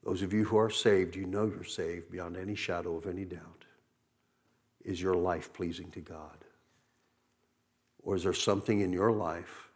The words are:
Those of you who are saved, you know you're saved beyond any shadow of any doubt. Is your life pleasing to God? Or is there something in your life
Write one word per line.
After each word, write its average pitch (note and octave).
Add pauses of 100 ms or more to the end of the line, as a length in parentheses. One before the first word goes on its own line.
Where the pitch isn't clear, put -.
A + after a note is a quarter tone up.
Those F#2
of F#2+
you G#2+
who A2
are A2
saved, F#2
you F#2
know G2+
you're G2
saved E2+
beyond F2
any F#2+
shadow F2
of E2
any F#2+
doubt. E2+ (1160)
Is F2+
your F#2
life F2
pleasing E2+
to F#2
God? D#2 (1600)
Or G2
is E2+
there F#2+
something G#2
in F#2
your F#2+
life E2+